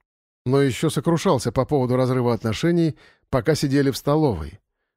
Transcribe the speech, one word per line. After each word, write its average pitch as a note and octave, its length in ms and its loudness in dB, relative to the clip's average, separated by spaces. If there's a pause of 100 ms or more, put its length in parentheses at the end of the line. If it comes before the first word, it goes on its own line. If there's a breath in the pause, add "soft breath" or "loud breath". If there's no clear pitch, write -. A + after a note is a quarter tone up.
(460)
Но C3+ 160 2
еще C#3 260 0
сокрушался D#3 640 -2
по B2+ 140 0
поводу B2+ 280 0
разрыва B2+ 380 0
отношений, D#3+ 640 0 (320 soft breath)
пока C3+ 260 0
сидели C#3 360 2
в B2+ 80 -2
столовой. C3 600 -2 (360)